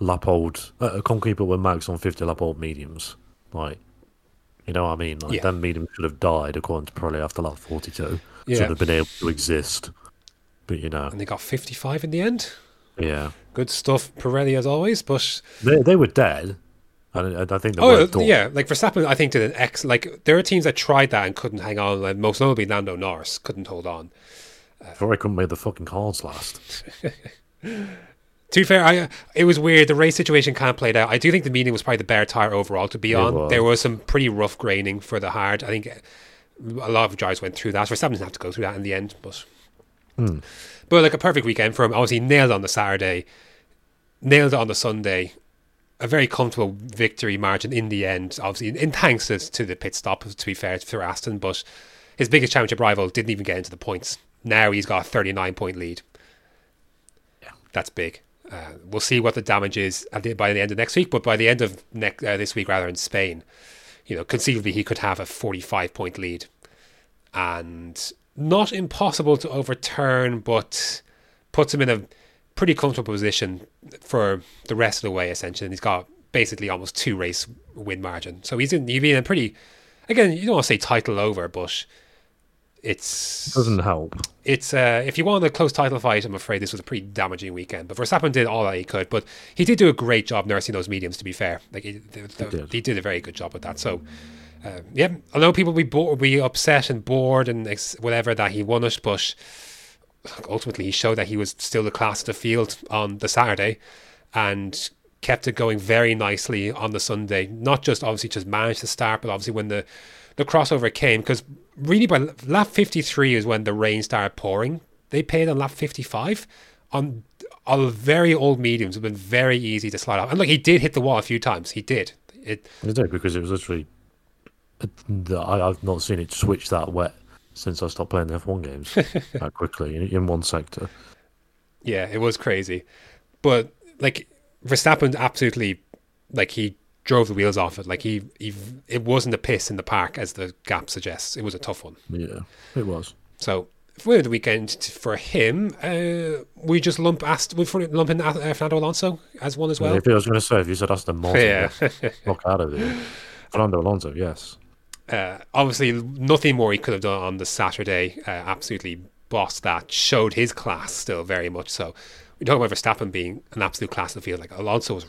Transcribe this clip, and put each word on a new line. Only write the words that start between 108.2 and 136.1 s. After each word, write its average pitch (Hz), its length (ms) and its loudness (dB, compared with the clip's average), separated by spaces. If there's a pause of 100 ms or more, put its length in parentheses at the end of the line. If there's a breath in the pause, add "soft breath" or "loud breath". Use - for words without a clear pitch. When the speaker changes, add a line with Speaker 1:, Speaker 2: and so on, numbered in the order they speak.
Speaker 2:
just 95 180 -8
managed 107 340 0
to 120 60 -8
start, 110 360 -2
but 113 80 -6
obviously 101 220 -6
when 107 160 -4
the, 104 160 -4 (520 loud breath)
the 143 80 0
crossover 139 480 2
came, 113 300 2
'cause 123 200 0 (340)
really 180 300 4
by 180 120 6
l-, 143 160 -2 (120)
lap 190 220 2
fifty-three 143 680 2
is 110 120 2
when 110 180 0
the 107 80 0
rain 107 300 0
started 104 340 -2
pouring. 113 440 -2 (300)
They 147 120 0
paid 160 260 2
on 143 100 2
lap 135 140 -2
fifty-five 139 760 -6 (460 soft breath)
on, 139 300 -4 (440)
on 135 240 4
very 151 440 4
old 139 260 4
mediums. 113 360 0
It's 110 60 -10
been 107 140 -4
very 123 420 2
easy 110 320 -4
to - 80 -6
slide 104 220 0
off. 120 100 -2
And 165 80 0
look, 190 100 4
he 156 100 6
did 170 220 6
hit 147 120 0
the 139 80 0
wall 127 180 4
a 107 40 0
few 117 180 -2
times. 90 320 -4
He 110 100 -8
did. 104 300 -2 (320)
It 104 240 -8 (160)
Speaker 1:
He 107 80 -2
did, 107 180 2
because 87 240 -2
it 87 60 -2
was 85 100 -4
literally, 87 360 -4 (920)
it, 104 100 -8 (180)
the, 92 320 -2
I, 92 280 2
I've 92 140 -2
not 92 200 0
seen 92 180 -2
it 85 120 -6
switch - 380 0
that 80 220 0
wet 85 220 0 (400 soft breath)
since - 280 -6
I 87 60 -2
stopped 85 220 -8
playing 85 180 0
the 80 60 -6
F 85 120 -6
one 95 160 -2
games 71 320 -10
Speaker 2:
<laughs> - 380 -2
Speaker 1:
that 73 220 -6
quickly 78 420 -6
in, 87 100 -4
in 92 220 0
one 85 160 0
sector. 82 440 -6 (920 loud breath)
Speaker 2:
Yeah, 95 240 -2
it 101 120 -6
was 113 180 0
crazy. 92 480 -2 (580 soft breath)
But, 123 300 4 (260)
like, - 300 -2 (360)
Verstappen 135 520 2
absolutely, 117 640 -2 (520)